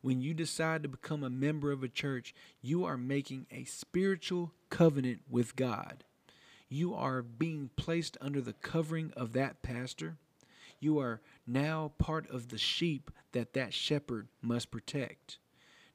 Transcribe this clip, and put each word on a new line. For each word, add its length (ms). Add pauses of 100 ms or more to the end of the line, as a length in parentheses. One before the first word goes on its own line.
When 160
you 140
decide 480
to 80
become 340
a 60
member 420
of 120
a 40
church, 460 (260)
you 260
are 120
making 540
a 140
spiritual 840 (200)
covenant 580
with 260
God. 480 (680)
You 260
are 260
being 540
placed 440
under 220
the 120
covering 640
of 180
that 280
pastor. 560 (600)
You 180
are 240 (240)
now 540
part 320
of 180
the 80
sheep 540 (220)
that 200
that 220
shepherd 520 (140)
must 300
protect. 680 (580)